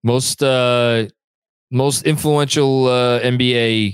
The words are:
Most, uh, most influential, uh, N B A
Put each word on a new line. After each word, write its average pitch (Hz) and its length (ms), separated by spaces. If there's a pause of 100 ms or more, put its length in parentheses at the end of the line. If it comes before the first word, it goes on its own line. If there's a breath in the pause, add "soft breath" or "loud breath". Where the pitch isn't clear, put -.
Most, 123 380
uh, 123 680 (600)
most 135 360
influential, 143 800
uh, 123 300
N 123 180
B 123 220
A 110 360